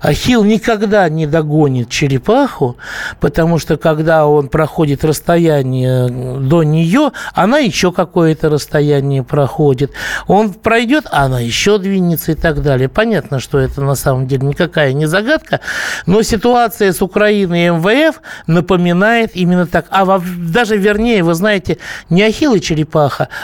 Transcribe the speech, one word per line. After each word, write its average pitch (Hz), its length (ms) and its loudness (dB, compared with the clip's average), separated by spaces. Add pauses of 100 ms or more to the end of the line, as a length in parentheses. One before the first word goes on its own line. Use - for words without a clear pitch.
Ахилл 208 440 0
никогда 208 640 2
не 156 180 -2
догонит 147 640 0
черепаху, 147 880 0 (420)
потому 165 400 0
что, 156 160 -2
когда 156 520 2
он 147 200 2
проходит 147 560 -2
расстояние 135 1040 0
до 131 560 -2
нее, 165 480 2 (220)
она 220 240 2
еще 190 340 0
какое-то 165 580 0
расстояние 143 720 0
проходит. 143 680 0 (360)
Он 202 260 2
пройдет, 233 580 0
а 139 140 2
она 127 160 -2
еще 196 380 0
двинется 180 520 -2
и 156 40 0
так 147 260 -2
далее. 135 260 0
Понятно, 196 520 -2
что - 180 -4
это 135 240 -2
на 139 140 0
самом 131 320 -2
деле 135 200 -2
никакая 147 460 0
не 151 120 -2
загадка, 208 540 -2 (460)
но 202 160 2
ситуация 226 720 0
с - 80 -4
Украиной 196 640 0
и 175 60 2
М 170 120 0
В 180 80 0
Ф 294 320 2 (260)
напоминает 180 880 2
именно 180 300 2
так. 170 240 -2
А 196 160 2
во-, 190 180 2
даже 180 540 -2
вернее, 208 460 2
вы 170 100 2
знаете, 185 440 0 (320)
не 175 140 4
Ахилл 226 320 2
и 175 60 2
черепаха, 151 640 -2 (160)